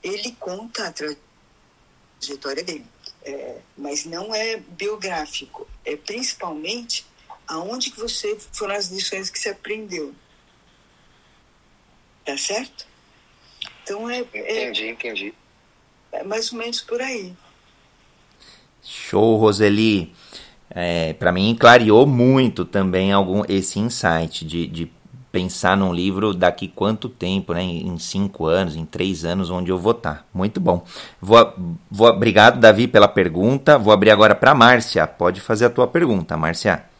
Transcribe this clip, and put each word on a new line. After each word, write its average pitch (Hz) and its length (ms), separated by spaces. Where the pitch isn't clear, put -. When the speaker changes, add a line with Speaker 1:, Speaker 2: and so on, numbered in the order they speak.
Speaker 1:
ele 208 360
conta 208 480
a 165 40
trajetória - 1700
dele. 156 220
É, 135 340
mas 143 280
não 180 280
é 220 240
biográfico, 190 1120
é 147 120
principalmente 202 1120
aonde 190 440
que - 80
você 214 380
foram 202 220
as 202 140
lições 190 400
que - 100
você 214 100
aprendeu. 196 640
Tá 143 120
certo? 214 480
Então 214 260
é, 247 240
é 220 320
Speaker 2:
Entendi, 220 240
entendi. - 440
Speaker 1:
é - 120
mais 220 280
ou 240 80
menos 233 220
por 240 200
aí. 226 320
Speaker 3:
Show, 110 540
Roseli. 104 760
É, 85 440
pra 85 180
mim 98 260
clareou 117 480
muito 127 600
também 95 480
algum, 98 340
esse 95 320
insight 82 640
de, 82 220
de 82 240
pensar 92 460
num 95 160
livro 95 400
daqui 90 340
quanto 104 400
tempo, 90 460
né? 85 80
Em, 90 260
em 87 100
cinco 98 480
anos, 82 300
em 80 100
três 90 380
anos, 87 260
onde 90 220
eu 92 60
vou 98 160
tá. 76 400
Muito 92 260
bom. 90 260
Vou, 110 320
vou, 110 200
obrigado, 113 500
Davi, 113 300
pela 101 180
pergunta. 110 720
Vou 107 160
abrir 104 180
agora 104 240
pra 135 180
Márcia. 117 540
Pode 90 320
fazer 113 280
a - 20
tua 123 180
pergunta, 107 480
Márcia. 82 480